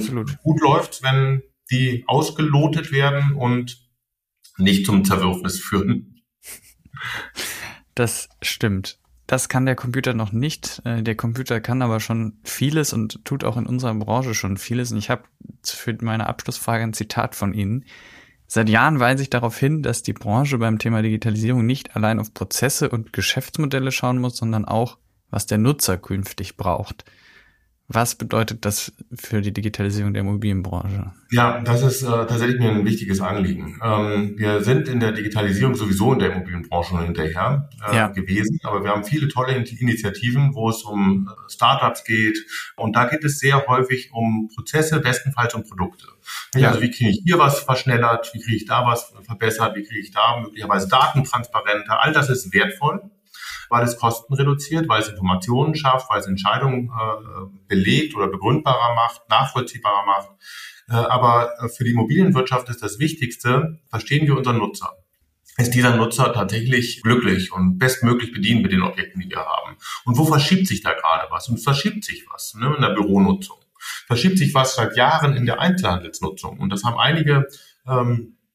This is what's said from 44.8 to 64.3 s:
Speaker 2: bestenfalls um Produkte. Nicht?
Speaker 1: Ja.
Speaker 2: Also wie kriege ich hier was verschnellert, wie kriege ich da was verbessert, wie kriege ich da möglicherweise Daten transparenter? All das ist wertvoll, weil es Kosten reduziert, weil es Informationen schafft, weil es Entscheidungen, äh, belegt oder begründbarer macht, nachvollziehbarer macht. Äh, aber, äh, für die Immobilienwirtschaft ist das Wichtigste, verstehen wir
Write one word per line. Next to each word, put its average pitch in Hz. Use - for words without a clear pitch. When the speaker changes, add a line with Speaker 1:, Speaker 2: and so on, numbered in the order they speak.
Speaker 2:
bestenfalls 120
um 110
Produkte. -
Nicht? 127
Speaker 1:
Ja. 113
Speaker 2:
Also 107
wie 120
kriege -
ich -
hier 175
was 143
verschnellert, 117
wie 117
kriege 113
ich -
da 120
was 120
verbessert, 110
wie 101
kriege 107
ich 98
da 117
möglicherweise 95
Daten 139
transparenter? 107
All 147
das 139
ist 92
wertvoll, 143
weil 120
es 120
Kosten -
reduziert, 143
weil 107
es -
Informationen 107
schafft, 131
weil 104
es -
Entscheidungen, 120
äh, 107
belegt 107
oder 98
begründbarer 120
macht, 117
nachvollziehbarer 107
macht. 98
Äh, 113
aber, 117
äh, 117
für -
die 117
Immobilienwirtschaft 131
ist 113
das 101
Wichtigste, 143
verstehen 143
wir 135